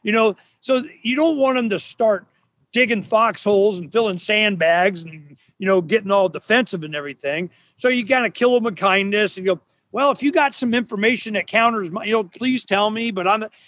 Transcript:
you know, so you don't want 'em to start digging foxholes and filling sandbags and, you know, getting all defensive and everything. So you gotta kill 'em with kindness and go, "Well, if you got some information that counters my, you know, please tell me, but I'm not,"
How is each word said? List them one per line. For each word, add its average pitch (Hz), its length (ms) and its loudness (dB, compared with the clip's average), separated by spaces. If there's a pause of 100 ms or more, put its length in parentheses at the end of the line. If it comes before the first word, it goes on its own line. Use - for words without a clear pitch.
you 208 100 -4
know, 220 240 2 (260)
so 254 200 0 (220)
you 240 120 -2
don't 311 220 2
want 262 220 2
'em 233 100 -2
to 190 80 -2
start 208 480 -2 (480)
digging 226 300 2
foxholes 208 760 2
and 160 140 -12
filling 214 260 0
sandbags 180 840 0
and, 151 340 -20 (220)
you 190 80 -4
know, 190 140 4
getting 190 300 -2
all 196 180 4
defensive 196 540 -2
and 156 120 -10
everything. 147 540 -6 (280)
So 247 120 0
you 247 160 0
gotta 240 260 0
kill 247 240 2
'em 240 80 2
with 220 120 -4
kindness 196 640 0
and 190 80 -6
go, 185 140 0 (320)
"Well, 269 180 0
if 233 140 -2
you 285 80 2
got 294 240 2
some 240 180 -2
information 226 640 -2
that 185 100 -2
counters 220 460 0
my, 202 140 -8
you 208 80 -4
know, 220 100 0
please 247 420 -4
tell 202 240 0
me, 226 220 -4
but 185 160 -4
I'm 214 140 2
not," 214 120 -12 (140)